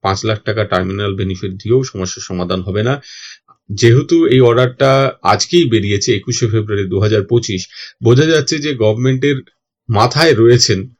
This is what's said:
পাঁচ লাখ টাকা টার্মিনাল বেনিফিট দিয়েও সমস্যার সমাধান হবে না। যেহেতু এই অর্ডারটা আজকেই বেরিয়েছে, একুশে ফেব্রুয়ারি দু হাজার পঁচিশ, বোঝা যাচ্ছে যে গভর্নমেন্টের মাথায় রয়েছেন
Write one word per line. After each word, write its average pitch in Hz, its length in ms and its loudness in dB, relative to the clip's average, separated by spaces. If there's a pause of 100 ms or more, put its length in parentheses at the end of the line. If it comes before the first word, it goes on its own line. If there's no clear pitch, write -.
পাঁচ 98 220 -2
লাখ 110 180 -4
টাকা 107 200 -4
টার্মিনাল 95 520 -4
বেনিফিট 95 360 -6
দিয়েও 104 320 -2
সমস্যার 95 400 -8
সমাধান 90 380 -6
হবে 98 220 -4
না। 123 100 0 (760)
যেহেতু 120 480 2 (100)
এই 131 140 4
অর্ডারটা 127 500 2 (320)
আজকেই 107 420 0
বেরিয়েছে, 104 500 -2
একুশে 120 320 -6
ফেব্রুয়ারি 104 400 -2
দু 92 120 -2
হাজার 104 240 2
পঁচিশ, 110 380 -2 (420)
বোঝা 123 220 4
যাচ্ছে 160 340 0
যে 147 140 -6
গভর্নমেন্টের 131 640 0 (520)
মাথায় 127 440 2
রয়েছেন 117 460 4 (200)